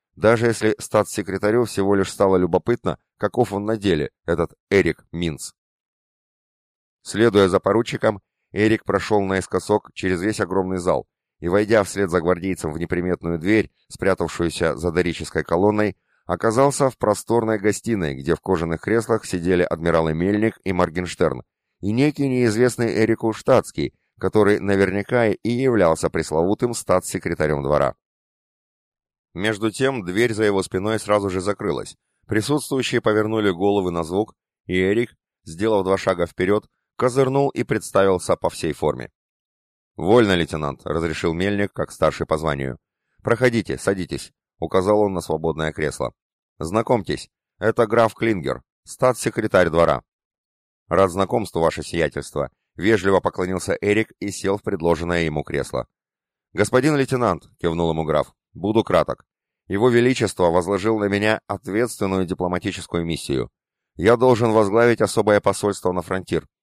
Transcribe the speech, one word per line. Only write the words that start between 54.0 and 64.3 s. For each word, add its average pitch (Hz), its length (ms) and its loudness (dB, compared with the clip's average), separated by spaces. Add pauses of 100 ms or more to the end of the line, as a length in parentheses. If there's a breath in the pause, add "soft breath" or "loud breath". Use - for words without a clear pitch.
и 101 120 -8
сел 98 260 -4
в - 60 -12
предложенное 85 600 -2
ему 76 200 -4
кресло. 67 440 -6 (640)
«Господин 127 420 2
лейтенант», 120 540 -2 (100)
кивнул 85 320 0
ему 80 120 -2
граф, 76 300 -2 (200)
«буду 107 300 0
краток. - 420 0 (420)
Его 104 220 2
Величество 117 640 2
возложил 95 480 0
на 104 60 0
меня 101 420 0
ответственную 98 800 -2
дипломатическую 90 800 -4
миссию. 71 440 -4 (460)
Я 113 220 4
должен 117 340 4